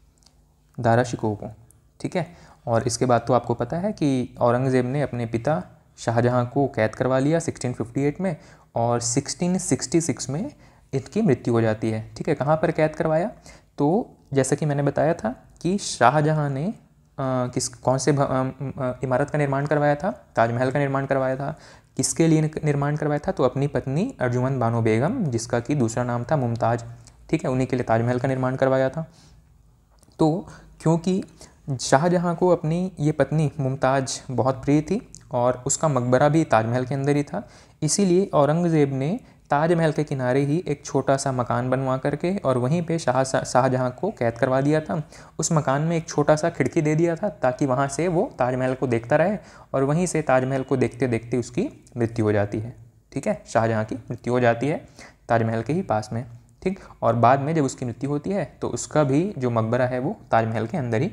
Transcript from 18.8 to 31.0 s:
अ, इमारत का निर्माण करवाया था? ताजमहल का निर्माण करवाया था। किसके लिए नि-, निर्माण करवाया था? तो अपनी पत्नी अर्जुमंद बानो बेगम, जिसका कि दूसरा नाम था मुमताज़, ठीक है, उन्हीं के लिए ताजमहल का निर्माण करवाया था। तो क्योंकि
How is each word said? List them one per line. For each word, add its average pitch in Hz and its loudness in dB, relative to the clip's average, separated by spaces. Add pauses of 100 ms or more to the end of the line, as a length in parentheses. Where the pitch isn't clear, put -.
अ, 127 -2 (120)
इमारत 131 0
का 151 -2
निर्माण 139 0
करवाया 147 2
था? 170 -4 (260)
ताजमहल 120 2
का 139 -2
निर्माण 135 -2
करवाया 131 -2
था। 143 -8 (400)
किसके 165 0
लिए 156 4
नि-, 151 -2
निर्माण 143 0
करवाया 147 -2
था? 190 0
तो 147 0
अपनी 131 0
पत्नी 147 -2
अर्जुमंद 127 0
बानो 117 2
बेगम, 135 2
जिसका 120 -2
कि 147 -2
दूसरा 123 0
नाम 120 -4
था 127 0
मुमताज़, 117 0 (460)
ठीक 160 -2
है, 151 0
उन्हीं 131 0
के 131 -2
लिए 123 0
ताजमहल 117 2
का 135 -2
निर्माण 131 0
करवाया 131 2
था। 160 -6 (1120)
तो 160 2 (340)
क्योंकि 170 2 (580)